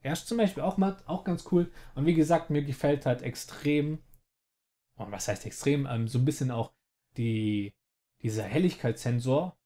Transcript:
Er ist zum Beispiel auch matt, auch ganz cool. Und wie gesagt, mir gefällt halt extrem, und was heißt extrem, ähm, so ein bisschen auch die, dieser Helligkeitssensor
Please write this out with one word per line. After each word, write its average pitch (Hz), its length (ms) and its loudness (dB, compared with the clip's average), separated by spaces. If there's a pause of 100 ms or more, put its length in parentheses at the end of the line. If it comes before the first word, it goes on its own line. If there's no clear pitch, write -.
Er 135 120 -4
ist - 160 -6
zum 233 100 -2
Beispiel 190 240 2
auch 180 140 0
matt, 190 320 0
auch 180 160 -4
ganz 175 260 -2
cool. 175 220 4 (240)
Und 139 100 0
wie 170 80 4
gesagt, 160 360 4
mir 147 120 2
gefällt 143 420 0
halt 123 180 2
extrem, 147 760 -2 (1000)
und 101 140 -10
was 98 160 -8
heißt 101 180 -4
extrem, 139 460 0
ähm, 117 160 -2
so 123 140 0
ein 127 40 4
bisschen 135 280 0
auch 117 200 -4 (440)
die, 107 580 0 (480)
dieser 107 220 -2
Helligkeitssensor 131 1200 0